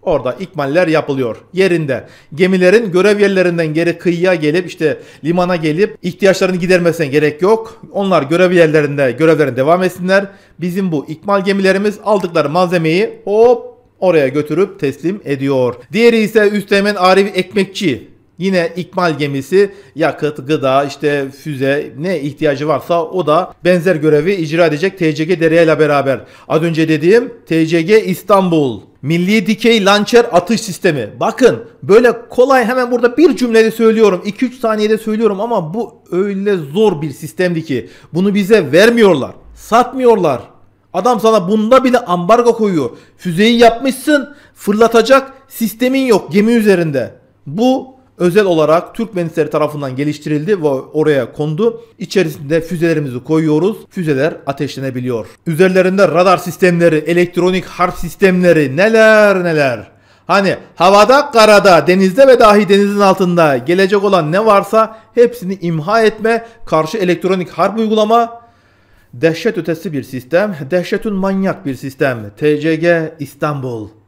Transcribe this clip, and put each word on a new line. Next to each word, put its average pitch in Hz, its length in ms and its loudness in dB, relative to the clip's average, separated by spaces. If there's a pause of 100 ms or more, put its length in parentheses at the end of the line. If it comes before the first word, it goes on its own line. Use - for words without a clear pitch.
orada 131 300 -2
ikmaller 156 560 -4
yapılıyor 139 480 -4 (160)
yerinde. 165 540 -2 (280)
Gemilerin 185 580 2
görev 202 280 2
yerlerinden 175 540 0
geri 170 240 -2
kıyıya 175 360 0
gelip 165 320 -2
işte 151 340 -4 (240)
limana 180 320 -2
gelip 160 460 -2
ihtiyaçlarını 185 540 0
gidermesine 170 500 0
gerek 147 360 0
yok. 220 380 -2 (120)
Onlar 185 300 0
görev 175 300 2
yerlerinde 147 680 2
görevlerine 151 380 2
devam 160 260 2
etsinler. 185 440 -2 (340)
Bizim 180 320 -4
bu 147 160 -4
ikmal 196 360 -4
gemilerimiz 196 600 0
aldıkları 180 440 -2
malzemeyi 175 600 0 (140)
hop 233 400 2 (360)
oraya 165 280 2
götürüp 151 520 -4
teslim 160 440 -6
ediyor. 131 500 -2 (180)
Diğeri 233 260 4
ise 214 320 2
Üsteğmen 202 440 -2
Arif 190 420 2
Ekmekçi. 185 760 -6 (240)
Yine 175 380 -2
ikmal 175 420 -4
gemisi, 147 520 0 (240)
yakıt, 147 540 -4
gıda, 139 360 0
işte 143 420 -4 (160)
füze, 139 560 -4
ne 170 220 -6
ihtiyacı 147 480 -4
varsa 160 360 -2
o 165 220 -4
da 156 260 0 (120)
benzer 175 320 2
görevi 151 380 2
icra 165 320 0
edecek 165 320 -4
T 156 160 0
C 156 100 -4
G 165 160 -2
Derya 165 220 2
ile 156 160 2
beraber. 139 420 0 (280)
Az 156 140 0
önce 160 260 -2
dediğim 190 440 2 (140)
T 165 200 0
C 165 160 0
G 208 220 2
İstanbul. 165 760 0 (220)
Milli 180 440 0
dikey 220 380 2
launcher 208 480 4
atış 180 280 0
sistemi. 147 500 -4 (100)
Bakın 220 440 0 (180)
böyle 226 460 2
kolay 262 360 2
hemen 247 260 -2
burada 247 260 0
bir 294 200 4
cümlede 226 340 2
söylüyorum, 220 560 2
iki 208 200 -4
üç 247 140 -10
saniyede 214 380 -2
söylüyorum 214 420 -2
ama 202 340 -4
bu 226 200 -8 (180)
öyle 196 440 -2
zor 165 460 -2
bir 151 80 -8
sistemdi 165 540 -4
ki 123 240 -6 (260)
bunu 185 200 0
bize 196 380 2
vermiyorlar, 190 580 4 (240)
satmıyorlar. 233 840 0 (520)
Adam 208 280 0
sana 214 280 2
bunda 220 360 2
bile 247 140 2
ambargo 220 580 2
koyuyor. 185 340 -2 (260)
Füzeyi 208 420 0
yapmışsın, 247 760 2 (200)
fırlatacak 226 800 2 (160)
sistemin 262 580 -4
yok 202 260 0
gemi 202 200 2
üzerinde. 170 600 0 (320)
Bu 247 460 -2 (240)
Özel 180 260 2
olarak 160 500 0
Türk 226 200 -8
mühendisleri 165 360 -4
tarafından 147 460 -4
geliştirildi 151 680 -4
ve 151 60 0
oraya 139 640 -2
kondu. 156 520 -4 (140)
İçerisinde 160 600 -4
füzelerimizi 151 640 -4
koyuyoruz. 160 520 0 (140)
Füzeler 156 440 -4 (120)
ateşlenebiliyor. 127 800 -8 (200)
Üzerlerinde 185 640 2
radar 175 300 2
sistemleri, 170 580 0
elektronik 175 680 -2
harp 175 300 -4
sistemleri, 175 840 0
neler 214 680 4
neler. 139 460 -2 (360)
Hani 185 300 0 (200)
havada, 208 540 4
karada, 202 560 6
denizde 190 400 4
ve 247 140 6
dahi 208 280 6
denizin 202 320 2
altında 175 560 2
gelecek 185 480 0
olan 175 280 0
ne 208 140 0
varsa 214 520 0 (160)
hepsini 233 460 0
imha 170 420 -2
etme, 220 420 -2 (220)
karşı 160 320 -2
elektronik 180 520 -2
harp 196 280 -4
uygulama, 220 640 0 (720)
dehşet 160 440 -2
ötesi 165 340 -8
bir 135 100 -6
sistem, 165 540 -4 (140)
dehşetün 196 420 -4
manyak 190 540 -4
bir 135 80 -6
sistem. 123 640 -6
T 151 240 -2
C 160 160 -2
G 160 420 -2
İstanbul. 131 720 -8 (200)